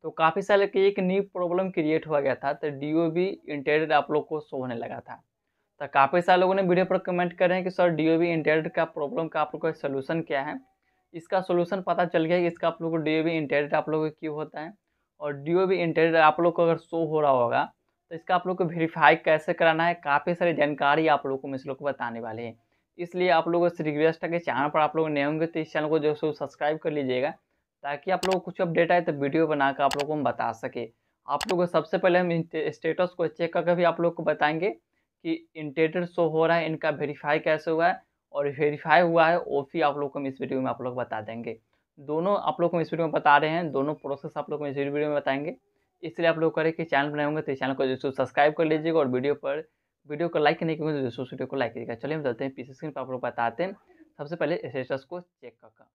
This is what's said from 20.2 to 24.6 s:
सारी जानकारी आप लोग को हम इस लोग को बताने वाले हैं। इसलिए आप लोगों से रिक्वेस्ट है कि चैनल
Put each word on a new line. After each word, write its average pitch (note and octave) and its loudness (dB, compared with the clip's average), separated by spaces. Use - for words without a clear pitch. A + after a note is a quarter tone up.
सारी E3+ 0
जानकारी D3 2
आप C#3+ 2
लोग C3+ -2
को C#3 -12
हम C3+ -8
इस C3 -10
लोग C3+ -8
को - -14
बताने A#2+ -4
वाले A2+ -10
हैं। A2+ -10
इसलिए F3 -2
आप E3 4
लोगों F3 2
से E3+ -4
रिक्वेस्ट D#3 0
है E3 -4
कि E3+ -2
चैनल C#3 -2